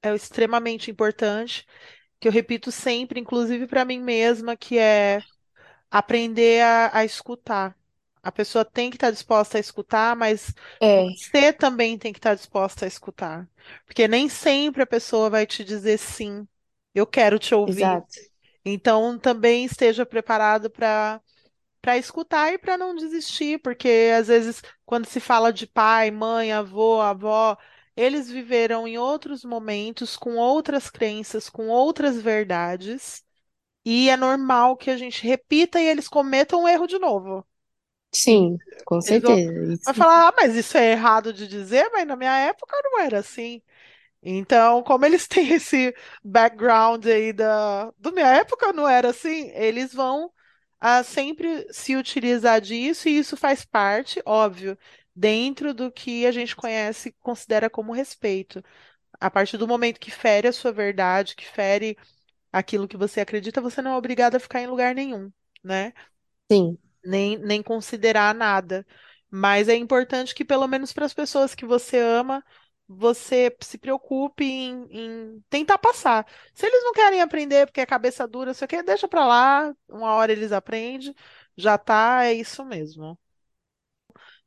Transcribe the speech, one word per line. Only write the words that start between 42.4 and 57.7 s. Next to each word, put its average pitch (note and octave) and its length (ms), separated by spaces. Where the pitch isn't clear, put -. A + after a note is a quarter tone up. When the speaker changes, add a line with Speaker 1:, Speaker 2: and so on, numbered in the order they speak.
Speaker 1:
não C5 160
era B3 200
assim." A#3 420
Então, A#3 640
como C4 220
eles E4 220
<laughs> - 0
têm D#4 260
esse B3+ 400
background A3+ 800
aí A3 260
da, G#3+ 640
"Da C#4+ 140
minha F4 160
época F#4+ 460
não D4 140
era B3 220
assim", D#4 440
eles A#3+ 400
vão, C4+ 380
ah, B3 240
sempre D4+ 680
se - 240
utilizar A#3+ 640
disso, A#3+ 480
e D4 100
isso C#4 200
faz C#4 260
parte, G#3 640
óbvio, G3 520
dentro A#3+ 580
do B3 180
que A#3+ 340
a B3 60
gente A#3+ 240
conhece A3 540
e - 100
considera A3 500